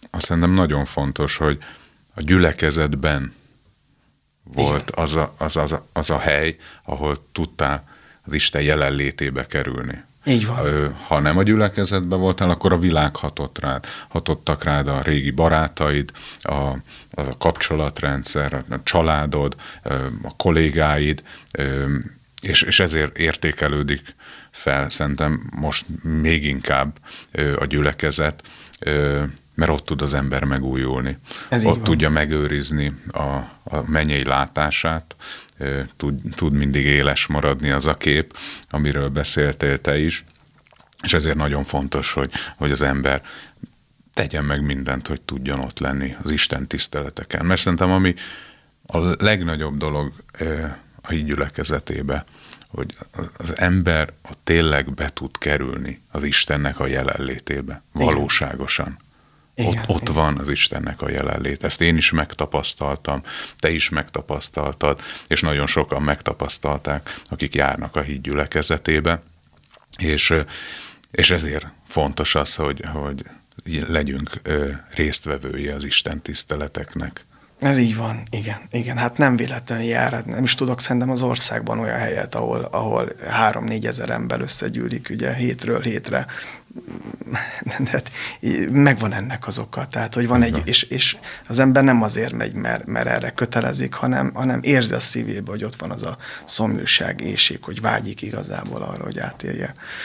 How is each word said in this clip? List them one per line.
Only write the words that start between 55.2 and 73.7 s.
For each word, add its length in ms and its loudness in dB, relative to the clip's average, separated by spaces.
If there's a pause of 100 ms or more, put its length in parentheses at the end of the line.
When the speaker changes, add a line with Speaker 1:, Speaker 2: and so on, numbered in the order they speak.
Speaker 1:
kerülni 640 -4 (100)
az 120 -4
Istennek 560 0
a 80 0
jelenlétébe, 920 -4 (140)
Speaker 2:
Igen. 120 2
Speaker 1:
valóságosan. 920 0 (600)
Speaker 2:
Igen, 200 2
Speaker 1:
Ott, 100 -6
ott 120 2
Speaker 2:
igen. 120 -2
Speaker 1:
van 240 2
az 120 -4
Istennek 520 -2
a 80 -2
jelenlét. 540 -4
Ezt 180 0
én 160 6
is 140 2
megtapasztaltam, 1080 -2 (380)
te 100 2
is 200 0
megtapasztaltad, 1120 -2 (260)
és 140 2
nagyon 260 0
sokan 340 2
megtapasztalták, 1120 -2 (160)
akik 260 -4
járnak 400 0
a 60 0
híd 200 -6
gyülekezetébe. 1000 0 (760)
És, 320 0
ö, 120 2 (680)
és 200 2
ezért 360 0 (200)
fontos 480 0
az, 200 6
hogy, 280 -2 (100)
hogy 320 -6 (640)